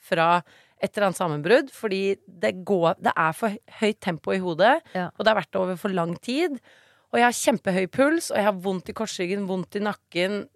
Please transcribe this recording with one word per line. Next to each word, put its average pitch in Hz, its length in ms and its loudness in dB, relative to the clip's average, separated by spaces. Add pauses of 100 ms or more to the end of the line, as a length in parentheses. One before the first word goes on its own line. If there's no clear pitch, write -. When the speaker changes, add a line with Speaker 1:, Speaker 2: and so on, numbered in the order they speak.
Speaker 1:
fra 170 420 2 (380)
et - 160 -2
eller 202 100 2
annet 180 140 -2
sammenbrudd, 185 500 2
fordi 196 460 -2 (100)
det 185 380 -6
går, 170 340 2
det 175 160 0
er 160 160 2
for 220 180 -4
hø-, 208 100 -6 (200)
høyt 214 220 0
tempo 180 320 -4
i 190 60 0
hodet, 185 420 2 (120)
Speaker 2:
Ja. 180 240 -4
Speaker 1:
og - 60 -6
det 208 40 4
har 214 140 4
vært - 140 -14
over 185 220 -2
for 208 120 -6
lang 170 300 -2
tid, 285 400 -4 (540)
og 240 60 2
jeg 240 40 6
har 240 80 6
kjempehøy 190 600 0
puls, 311 400 0
og - 60 0
jeg 208 80 2
har 208 80 4
vondt 185 360 -6
i 208 40 -12
korsryggen, 202 540 -4
vondt 185 280 -6
i 208 40 -4
nakken. 202 760 -4